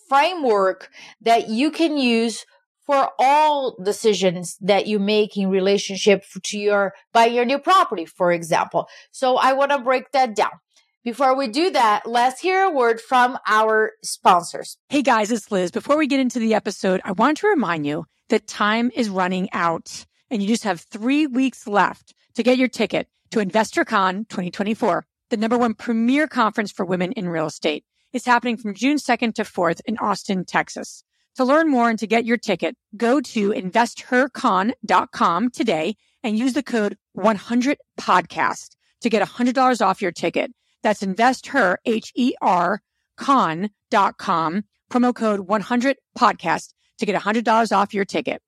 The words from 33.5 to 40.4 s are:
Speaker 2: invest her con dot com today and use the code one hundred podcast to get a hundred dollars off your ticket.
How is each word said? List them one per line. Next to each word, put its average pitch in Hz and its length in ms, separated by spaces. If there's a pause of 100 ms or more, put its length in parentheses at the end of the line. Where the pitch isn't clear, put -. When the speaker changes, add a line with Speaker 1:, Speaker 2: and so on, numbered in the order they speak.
Speaker 2:
invest 220 500
her 254 260
con 214 460 (120)
dot 190 280
com 202 360
today 202 460 (280)
and 214 140
use 247 160
the 277 100
code 208 340 (160)
one 202 240
hundred 240 400 (200)
podcast - 800 (260)
to 240 80
get 214 120
a 190 40
hundred 240 300
dollars 254 240
off 190 220
your 185 100
ticket. - 400 (320)